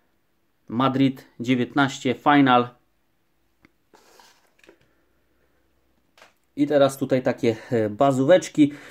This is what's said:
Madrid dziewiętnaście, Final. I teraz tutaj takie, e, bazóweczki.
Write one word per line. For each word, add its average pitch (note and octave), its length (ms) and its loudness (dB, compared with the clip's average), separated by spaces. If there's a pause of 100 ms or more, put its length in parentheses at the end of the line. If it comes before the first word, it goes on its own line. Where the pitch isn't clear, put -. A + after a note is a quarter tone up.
(680)
Madrid C3 580 -2 (140)
dziewiętnaście, B2+ 760 -4
Final. C3 560 2 (3750)
I C#3+ 120 0
teraz C#3 300 2
tutaj B2+ 260 -2
takie, A#2+ 320 -2 (160)
e, A2 180 -2
bazóweczki. C#3 840 2 (180)